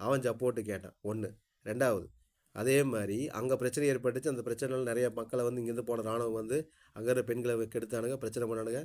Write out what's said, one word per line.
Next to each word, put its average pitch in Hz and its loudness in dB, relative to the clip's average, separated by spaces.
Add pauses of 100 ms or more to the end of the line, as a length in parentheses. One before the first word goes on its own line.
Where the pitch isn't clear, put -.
அவன் 127 2
சப்போர்ட் 120 2
கேட்டான். 98 -6 (100)
ஒண்ணு. 104 -2 (380)
ரெண்டாவது, 110 2 (480)
அதே 131 4
மாதிரி 107 0 (140)
அங்க 127 0
பிரச்சனை 127 0
ஏற்பட்டுச்சு. 127 2
அந்த 120 -2
பிரச்சனையில 127 -2
நிறைய 120 2
மக்களை 113 -2
வந்து 120 0
இங்கிருந்து 117 -2
போன 113 -2
ராணுவம் 113 0
வந்து 113 -2 (380)
அங்க 113 -4
இருக்கிற 123 4
பெண்களை 117 0
கெடுத்தானுங்க, 117 -2
பிரச்சனை 117 -2
பண்ணானுங்க. 113 -2